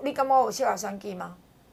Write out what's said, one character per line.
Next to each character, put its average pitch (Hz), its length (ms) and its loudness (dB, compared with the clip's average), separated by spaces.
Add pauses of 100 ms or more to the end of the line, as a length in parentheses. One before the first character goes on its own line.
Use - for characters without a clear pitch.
你 277 100 -2
感 269 140 0
觉 269 120 6
我 254 60 6
有 214 60 -2
适 262 140 -2
合 208 120 2
选 202 220 -6
举 202 140 -10
吗？” 175 220 -10 (380)